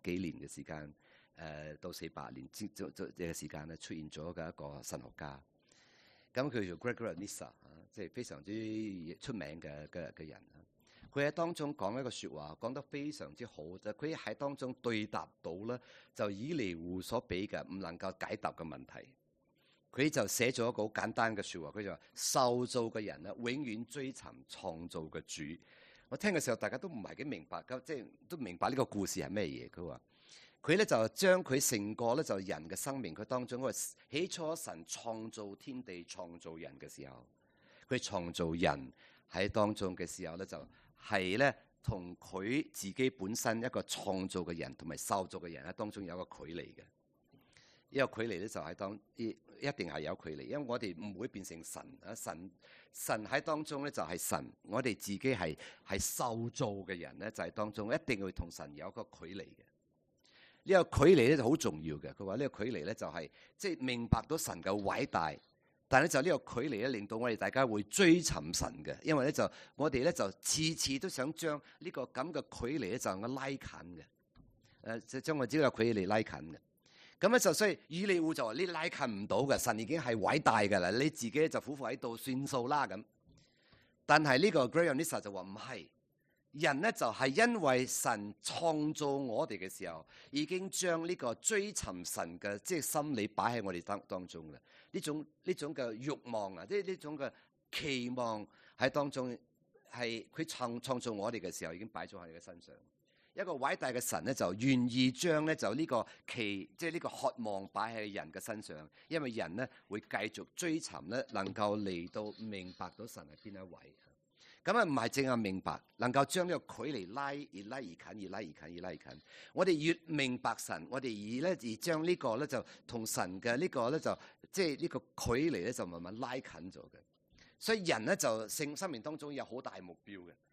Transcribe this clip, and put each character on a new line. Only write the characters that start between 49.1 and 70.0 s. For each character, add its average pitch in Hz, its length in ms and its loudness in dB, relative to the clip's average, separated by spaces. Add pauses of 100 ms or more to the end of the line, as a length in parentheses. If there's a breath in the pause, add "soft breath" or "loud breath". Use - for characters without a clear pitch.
一 - 560 -6
定 87 180 -4
係 76 120 -4
有 78 200 -2
距 - 140 -8
離， 69 60 -8
因 110 180 -4
為 147 80 -6
我 120 100 -2
哋 104 200 -6
唔 98 220 -8
會 120 80 -4
變 95 180 -10
成 82 180 -12
神 - 180 -10 (220)
啊！ 104 100 -10
神， 90 380 -8 (400 loud breath)
神 113 340 -2
喺 135 140 2
當 151 240 -2
中 143 220 -6
呢， 143 40 -4
就 98 140 -2
係 82 140 -4
神， 76 340 -2 (120)
我 120 200 0
哋 120 140 2
自 - 160 -6
己 95 60 -2
係， 95 380 0 (300 loud breath)
係 95 100 -2
受 117 520 -2
造 120 180 -2 (160)
嘅 90 140 -6
人 71 200 -10
呢， 104 140 -6
就 104 120 -6
係 87 80 -6
當 107 200 -2
中 107 220 -2
一 156 120 4
定 107 160 0
會 95 120 -4
同 85 180 -8
神 76 240 -12
有 78 140 -10
一 - 20 -12
個 107 120 -10
距 87 300 -14
離 95 100 -8
嘅。 65 200 -20 (1000 loud breath)
呢 180 200 8
個 - 220 6
距 185 100 12
離 123 140 12
呢， 156 80 8
就 127 120 4
好 151 60 8
重 78 260 2
要 78 140 -2
嘅。 73 180 -8
佢 101 120 -8
話 95 100 -2
呢 135 140 0
個 104 160 -6
距 127 60 -2
離 80 140 -4
呢， 104 80 -2
就 95 140 -6
係， 78 220 -6 (280 loud breath)
即 202 120 -4
係 165 100 -4
明 120 260 0
白 113 220 2
到 160 100 0
神 90 240 -4
嘅 92 80 0
偉 98 360 2
大， 82 280 0 (540 soft breath)
但 131 140 8
係 - 20 8
呢， 170 60 6
就 135 120 4
呢 156 160 4
個 - 240 -4
距 151 80 0
離 107 140 -2
呢， 131 60 2
令 104 180 -2
到 110 80 -6
我 117 160 0
哋 107 60 0
大 101 120 0
家 135 160 4
會 107 180 2
追 175 380 8
尋 82 340 -2
神 - 280 -4
嘅， 73 180 -6
因 156 140 2
為 131 100 4
呢， 151 60 4
就 107 180 4 (260 loud breath)
我 147 140 0
哋 127 140 2